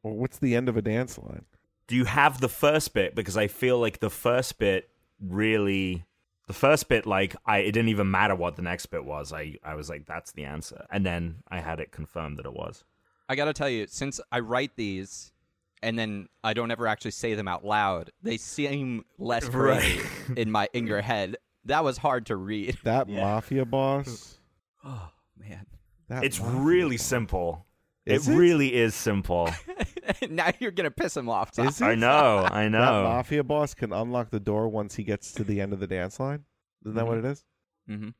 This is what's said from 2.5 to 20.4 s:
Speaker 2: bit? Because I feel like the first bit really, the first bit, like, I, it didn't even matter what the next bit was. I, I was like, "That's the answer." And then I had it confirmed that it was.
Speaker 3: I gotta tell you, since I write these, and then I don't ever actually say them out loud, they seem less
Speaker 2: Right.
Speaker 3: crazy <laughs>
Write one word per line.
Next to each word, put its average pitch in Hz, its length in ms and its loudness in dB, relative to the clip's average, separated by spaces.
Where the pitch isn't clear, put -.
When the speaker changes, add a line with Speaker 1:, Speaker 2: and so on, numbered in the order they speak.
Speaker 2:
bit? 95 220 0
Because 101 220 -2
I 104 100 4
feel 123 320 2
like 110 220 0
the 107 80 0
first 123 500 -2
bit 95 300 2
really, 98 800 0
the 95 60 -10
first 147 360 4
bit, 113 160 2
like, 98 300 0
I, 104 140 4
it 101 120 2
didn't 113 180 4
even 101 220 2
matter 98 240 4
what 85 220 -4
the 87 60 -10
next 87 240 -6
bit 80 180 -6
was. 73 260 -8
I, 78 320 -10
I 78 120 -10
was 76 140 -10
like, 73 160 -12
"That's 80 280 -12
the 76 120 -12
answer." 76 460 -12
And 98 140 0
then 85 320 -2
I 87 140 -8
had 80 180 -6
it 78 120 -10
confirmed 76 480 -10
that 65 60 -14
it - 80 -10
was. 80 300 -12
Speaker 3:
I 135 80 -4
gotta 147 180 -2
tell 143 160 -2
you, 110 180 -2
since - 320 -8
I 123 80 0
write 123 360 -2
these, 98 560 -8
and 113 160 -2
then 104 300 -6
I 110 100 0
don't 117 180 -2
ever 117 160 -2
actually 107 240 -2
say 113 240 -2
them 101 120 -4
out 87 160 -4
loud, 98 460 0
they 113 140 -4
seem 139 680 -4
less 120 280 -2
Speaker 2:
Right. 131 340 4
Speaker 3:
crazy - 200 0
<laughs> 131 220 -6